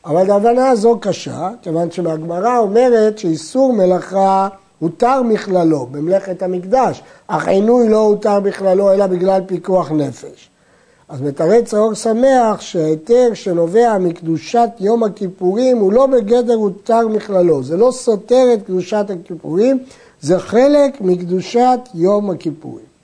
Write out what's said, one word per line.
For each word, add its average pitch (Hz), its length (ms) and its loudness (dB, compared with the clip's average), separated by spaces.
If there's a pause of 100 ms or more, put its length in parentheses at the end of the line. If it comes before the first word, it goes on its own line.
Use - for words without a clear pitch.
אבל 180 240 0
ההבנה 233 380 2
הזו 233 320 2
קשה, 160 500 -6 (120)
כיוון 170 280 -4
שבגמרא 170 680 -4
אומרת 220 600 2
שאיסור 240 540 0
מלאכה 190 760 2 (300)
הותר 233 440 0
מכללו, 175 680 0
במלאכת 185 520 -4
המקדש, 185 600 -2 (260)
אך 160 200 -4
עינוי 220 400 2
לא 214 100 2
הותר 208 420 2
בכללו, 196 520 0
אלא 196 140 2
בגלל 185 400 0
פיקוח 180 440 -2
נפש. - 600 -6 (580)
אז 127 120 -12
מתרץ 170 540 0
האור 214 200 0
שמח 233 680 0
שההיתר 175 720 0
שנובע 190 640 0
מקדושת 170 680 -2 (120)
יום 226 220 0
הכיפורים 208 760 0
הוא 196 140 2
לא 262 140 4
בגדר 240 480 2
הותר 220 540 0
מכללו, 180 540 0
זה 147 140 -6
לא 240 140 4
סותר 247 540 0 (100)
את 202 120 -4
קדושת 190 420 -4
הכיפורים, 185 680 -2 (420)
זה 165 180 0
חלק 277 640 2
מקדושת 185 800 0 (140)
יום 196 360 0
הכיפורים. 143 640 -10 (120)